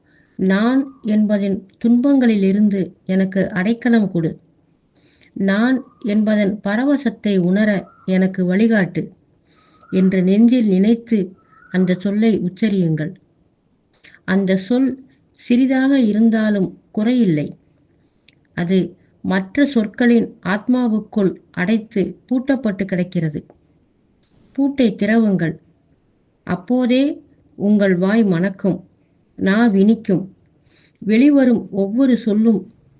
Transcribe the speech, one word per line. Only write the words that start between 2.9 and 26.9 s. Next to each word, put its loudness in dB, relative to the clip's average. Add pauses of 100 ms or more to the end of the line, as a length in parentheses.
எனக்கு -2
அடைக்கலம் 0
கொடு. -4 (920)
நான் -2 (200)
என்பதன் 0
பரவசத்தை -2
உணர 0 (160)
எனக்கு 0
வழிகாட்டு" 0 (800)
என்று 2
நெஞ்சில் 4
நினைத்து 0 (340)
அந்த 0
சொல்லை 0
உச்சரியுங்கள். -2 (1080)
அந்த 0
சொல் -2 (260)
சிறிதாக 0
இருந்தாலும் 0 (160)
குறையில்லை. 0 (960)
அது -2 (240)
மற்ற -2
சொற்களின் 0
ஆத்மாவுக்குள் -2 (160)
அடைத்து -4
பூட்டப்பட்டு -4
கிடக்கிறது. -6 (1040)
பூட்டை 0
திறவுங்கள். 0 (880)
அப்போதே -2 (320)